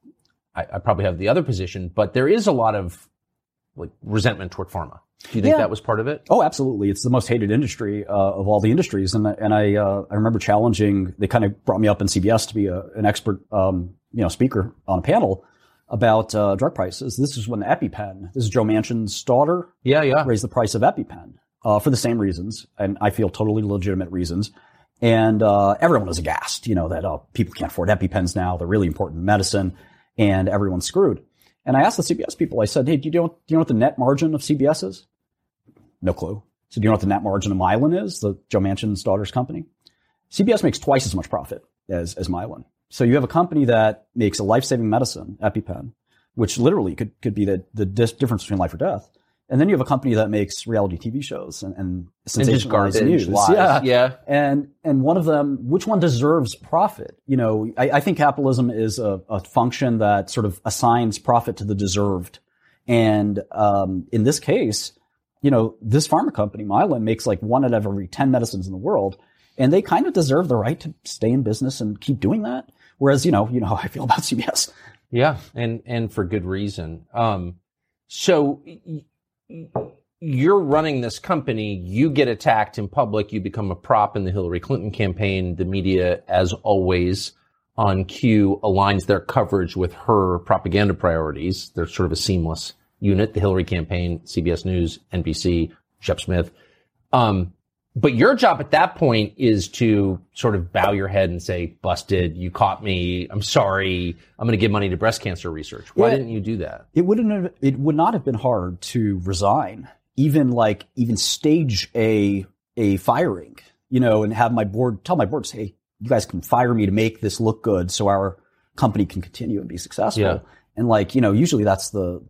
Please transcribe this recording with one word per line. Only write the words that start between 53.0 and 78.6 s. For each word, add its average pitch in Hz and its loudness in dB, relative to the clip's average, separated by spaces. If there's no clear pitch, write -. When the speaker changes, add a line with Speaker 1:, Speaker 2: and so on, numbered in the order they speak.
Speaker 2:
news. 127 4
Speaker 1:
lies. 101 4
Speaker 2:
Yeah. 180 6
Speaker 1:
Yeah. 127 4
Speaker 2:
And, 143 2
and 143 2
one 156 4
of 170 0
them, 143 0
which 180 0
one 214 2
deserves 147 2
profit? - -4
You 135 0
know, 110 0
I, 127 0
I 143 4
think 160 0
capitalism 135 2
is 110 -2
a, 101 -2
a 104 -4
function 123 0
that 101 2
sort 113 -2
of 98 -4
assigns 117 0
profit 117 0
to 101 -8
the 104 -2
deserved. 98 -2
And, 107 2
um, 98 0
in 113 2
this 143 2
case, 151 -2
you 143 2
know, 113 2
this 123 0
pharma 160 0
company, 104 -4
Mylan, 123 0
makes, 110 -2
like, 104 0
one 120 0
out 120 2
of 107 0
every 101 -4
ten 135 -2
medicines 113 -2
in 92 -8
the 95 -10
world. 101 -2
And 131 4
they 190 4
kind 254 0
of 339 -4
deserve 160 2
the 127 0
right 117 -2
to 151 -12
stay - -4
in 135 2
business 123 -4
and 107 -6
keep 135 -4
doing 208 0
that. 247 -8
Whereas, 139 2
you 175 4
know, 107 2
you 123 -2
know 110 -2
how 98 0
I 180 -6
feel - -10
about 127 0
<laughs> - -
C - -4
B 117 -4
S. - -4
Speaker 1:
Yeah, 135 0
and, 117 -4
and 117 -4
for 107 -2
good 90 -4
reason. 92 -8
Um, 98 -2
so 147 2